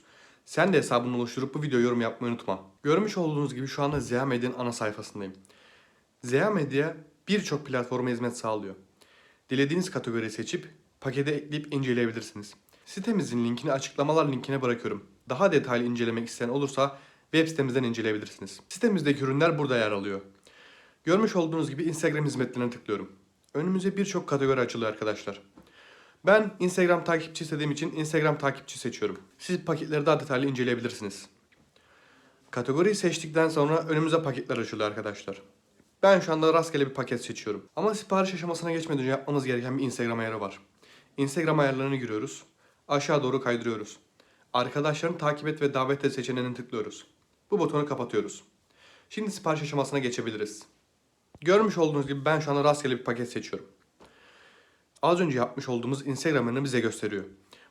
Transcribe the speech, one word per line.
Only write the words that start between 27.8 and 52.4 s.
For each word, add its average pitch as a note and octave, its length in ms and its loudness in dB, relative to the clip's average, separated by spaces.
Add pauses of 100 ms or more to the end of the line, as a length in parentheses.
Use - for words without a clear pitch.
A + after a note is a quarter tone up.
Instagram D#3 460 0
takipçi - 420 -4
seçiyorum. G#2 400 -4 (180)
Siz F3+ 280 -4
paketleri D3+ 400 -2
daha D3+ 140 4
detaylı C3 260 0
inceleyebilirsiniz. A#2+ 840 -2 (1200)
Kategoriyi D3+ 440 2
seçtikten D#3+ 540 2
sonra D#3 280 4
önümüze D#3+ 460 2
paketler B2+ 340 -4
açılıyor G#2+ 320 -2
arkadaşlar. G#2 520 -8 (600)
Ben G3 160 10
şu E3 140 0
anda D#3 200 6
rastgele D3+ 360 4
bir C3+ 40 -12
paket B2 320 -4
seçiyorum. G#2 400 -6 (100)
Ama G3+ 180 2
sipariş F#3+ 400 0
aşamasına E3+ 380 -4
geçmeden D#3+ 280 0
önce C3 100 0
yapmanız C3+ 360 0
gereken B2+ 320 0
bir C#3 60 -2
Instagram A#2 360 -2
ayarı A2 200 -2
var. G2 200 -8 (580)
Instagram D3+ 420 2
ayarlarına C3+ 360 2
giriyoruz. A#2 480 -4 (440)
Aşağı C#3+ 360 2
doğru B2+ 180 2
kaydırıyoruz. A#2 560 -2 (560)
Arkadaşlarını D3+ 640 0
takip D3 300 -2
et D3+ 140 -4
ve C#3 120 2
davet C3+ 320 0
et C3+ 80 2
seçeneğine B2 400 -4
tıklıyoruz. A#2+ 540 -8 (440)
Bu G3+ 80 4
butonu D3 260 0
kapatıyoruz. A#2+ 580 -4 (640)
Şimdi G#3+ 220 -4
sipariş D#3 300 -2
aşamasına C#3 380 0
geçebiliriz. A2+ 640 -4 (800)
Görmüş F#3+ 360 6
olduğunuz D3+ 300 2
gibi C#3 180 -4
ben D#3 140 4
şu D3+ 120 -2